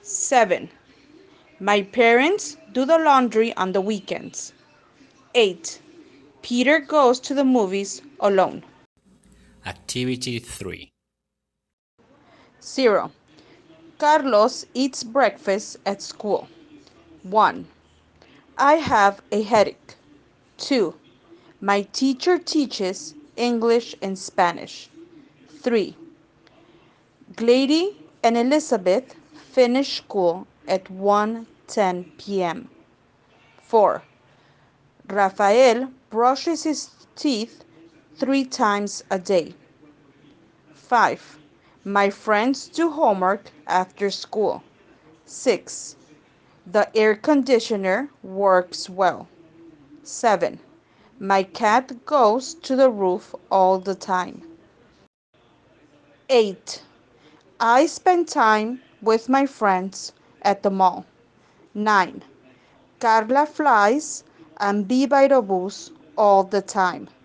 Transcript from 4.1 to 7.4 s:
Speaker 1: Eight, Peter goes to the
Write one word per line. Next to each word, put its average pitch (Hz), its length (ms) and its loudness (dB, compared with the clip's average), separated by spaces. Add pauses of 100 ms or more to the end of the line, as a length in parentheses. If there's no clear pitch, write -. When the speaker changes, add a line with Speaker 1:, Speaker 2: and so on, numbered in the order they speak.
Speaker 1:
Eight, 202 440 0 (640)
Peter 254 380 2
goes 269 400 2
to - 140 -8
the 277 100 0